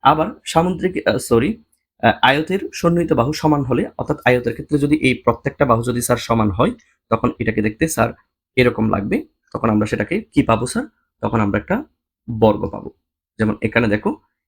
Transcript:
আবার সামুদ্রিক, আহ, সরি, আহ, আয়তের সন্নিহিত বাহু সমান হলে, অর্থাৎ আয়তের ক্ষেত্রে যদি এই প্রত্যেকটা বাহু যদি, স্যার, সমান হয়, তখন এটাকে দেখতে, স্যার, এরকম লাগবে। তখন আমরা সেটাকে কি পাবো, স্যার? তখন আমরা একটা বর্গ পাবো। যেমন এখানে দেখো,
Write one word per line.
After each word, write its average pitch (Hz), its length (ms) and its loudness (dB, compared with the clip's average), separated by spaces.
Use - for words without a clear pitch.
আবার 151 260 2
সামুদ্রিক, 180 640 -2
আহ, - 100 2
সরি, 131 460 0
আহ, 117 180 4
আয়তের 151 380 2
সন্নিহিত 170 400 0
বাহু 123 200 2
সমান 151 300 0
হলে, 120 340 -2
অর্থাৎ 143 280 -4
আয়তের 123 280 2
ক্ষেত্রে - 240 -4
যদি 143 180 2
এই 127 180 2
প্রত্যেকটা - 520 -2
বাহু 117 180 2
যদি, 120 180 -2
স্যার, 120 160 0
সমান 113 340 0
হয়, 139 200 0
তখন 117 300 0
এটাকে 113 220 -2
দেখতে, 107 260 -2
স্যার, 117 220 0
এরকম 113 340 2
লাগবে। 110 380 -2
তখন - 160 -2
আমরা 104 160 2
সেটাকে 113 360 -4
কি - 220 0
পাবো, 113 220 0
স্যার? 240 200 -4
তখন 107 200 0
আমরা 101 180 0
একটা 220 240 -4
বর্গ 104 300 2
পাবো। - 220 -12
যেমন 107 240 -2
এখানে 117 260 0
দেখো, 107 340 -2